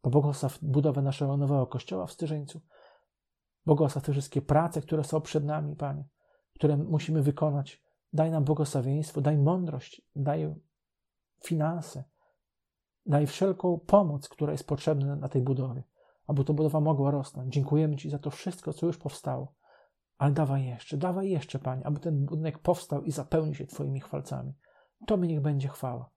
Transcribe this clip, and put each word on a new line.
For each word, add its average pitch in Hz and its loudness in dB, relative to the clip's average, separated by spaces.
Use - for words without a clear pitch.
Pobłogosław 139 2
budowę 143 2
naszego 139 0
nowego 139 2
kościoła 185 -6
w - -12
Styżyńcu. 151 -6
Błogosław 143 4
te 147 0
wszystkie 139 -2
prace, 156 2
które 156 0
są 156 0
przed 156 -2
nami, 151 -4
Panie, 143 -6
które 151 4
musimy 156 0
wykonać. 143 0
Daj 160 2
nam 160 2
błogosławieństwo, 147 0
daj 147 4
mądrość, 156 0
daj 151 -2
finanse, 156 -2
daj 147 4
wszelką 185 0
pomoc, 165 4
która 151 -4
jest 143 -8
potrzebna 143 0
na 147 -6
tej 131 2
budowie, 131 -2
aby 139 2
ta 151 0
budowa 151 2
mogła 143 4
rosnąć. 135 -4
Dziękujemy 147 2
Ci 143 -8
za 143 -4
to 147 -6
wszystko, - -8
co 165 -2
już 170 -2
powstało. 135 -8
Ale 143 4
dawaj 139 2
jeszcze, 127 -8
dawaj 180 -2
jeszcze, 143 -2
Panie, 131 -4
aby 147 0
ten 147 0
budynek 156 -4
powstał 170 -2
i 156 -4
zapełnił 151 0
się 143 -10
Twoimi 135 -6
chwalcami. 135 -8
Tobie 185 2
niech 156 0
będzie 139 0
chwała 123 -8